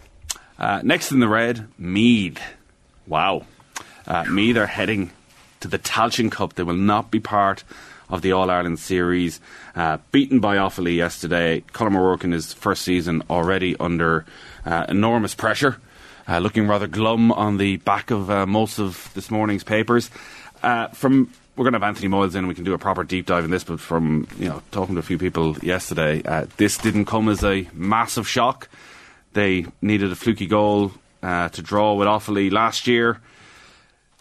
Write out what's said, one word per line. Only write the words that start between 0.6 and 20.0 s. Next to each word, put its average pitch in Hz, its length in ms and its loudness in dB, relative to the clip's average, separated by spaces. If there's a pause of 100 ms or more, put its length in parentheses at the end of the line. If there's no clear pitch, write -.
next 170 280 0
in 135 80 4
the 117 80 6
Red, 113 400 0 (100)
Meath. 95 640 2 (640)
Wow. 85 380 0 (600)
Uh, 85 180 -2
Meath 107 320 2
are 104 80 2
heading 98 460 -4 (480)
to - 80 -12
the 85 100 -4
Tailteann 113 540 0
Cup. 92 220 -6
They 90 100 -4
will 87 120 -2
not 104 360 2
be 110 80 0
part 101 440 0 (460)
of 92 140 -4
the 95 80 2
All-Ireland 90 480 0
series. 90 600 0 (360)
Uh, 80 220 -2 (140)
beaten 139 280 4
by 101 180 2
Offaly 92 380 0
yesterday. 85 640 0 (120)
Colm 107 220 0
O'Rourke 92 280 2
in 87 80 0
his 82 220 -4
first - 300 -2
season 85 460 0
already 87 480 0
under, 82 480 0 (400)
uh, 82 240 -2
enormous 107 460 0
pressure. 113 420 0 (500)
Uh, 87 120 0
looking 104 280 2
rather 104 200 2
glum 113 440 2
on 104 260 2
the 98 200 0
back 98 320 -2
of, 101 220 -2
uh, 98 160 2
most 107 320 0
of 95 340 -6
this 95 160 -10
morning's 107 340 -2
papers. 110 460 0 (540)